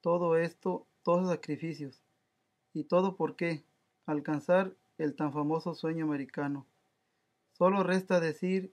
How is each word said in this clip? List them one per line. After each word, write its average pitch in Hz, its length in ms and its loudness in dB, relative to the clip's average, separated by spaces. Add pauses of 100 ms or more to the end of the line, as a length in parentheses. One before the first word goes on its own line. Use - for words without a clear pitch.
Todo 170 340 2
esto, 170 500 -2 (160)
todos 175 200 2
los 185 80 -2
sacrificios. 147 720 -6 (720)
¿Y 151 100 -6
todo 185 320 2
por 156 220 -4
qué? 165 260 -4 (420)
Alcanzar 156 680 0 (240)
el 147 180 -2
tan 151 160 -4
famoso 156 440 -4
sueño 165 280 -4
americano. 143 640 -4 (880)
Solo 190 300 4
resta 185 360 2
decir 185 540 0